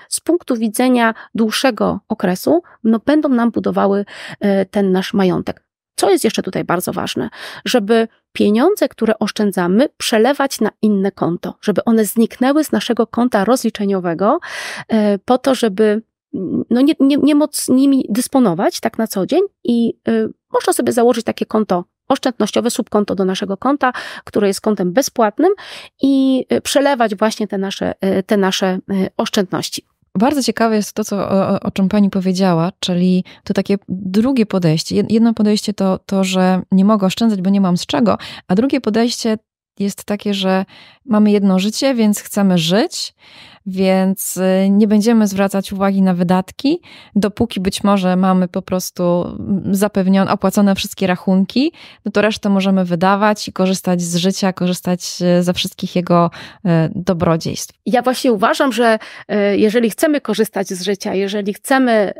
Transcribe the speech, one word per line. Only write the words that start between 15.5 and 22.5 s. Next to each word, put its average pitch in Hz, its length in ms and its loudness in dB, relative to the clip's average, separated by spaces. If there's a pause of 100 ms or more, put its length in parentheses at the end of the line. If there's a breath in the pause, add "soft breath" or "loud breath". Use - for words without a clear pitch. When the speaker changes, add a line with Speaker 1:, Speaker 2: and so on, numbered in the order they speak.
Speaker 1:
żeby, 214 460 0 (680)
no, 240 120 2
nie, 285 180 4
nie, 277 180 4
nie 294 180 4
móc 294 340 0
nimi 269 400 4
dysponować 240 720 0
tak - 180 -4
na 220 100 -2
co 190 180 -2
dzień 302 160 2 (220)
i, 233 300 0 (140)
e, 220 200 0 (280)
można 494 180 0
sobie 247 200 -2
założyć 240 320 2
takie 220 200 -4
konto 196 380 0 (240)
oszczędnościowe, 233 640 -2